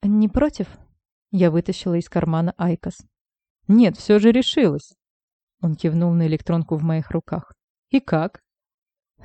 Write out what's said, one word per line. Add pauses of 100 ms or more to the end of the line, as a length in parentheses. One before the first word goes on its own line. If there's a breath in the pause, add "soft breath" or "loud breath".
«Не
против?» (640)
Я
вытащила
из
кармана
айкос. (680)
«Нет,
все
же
решилась!» (680)
Он
кивнул
на
электронку
в
моих
руках. (360)
«И
как?» (840)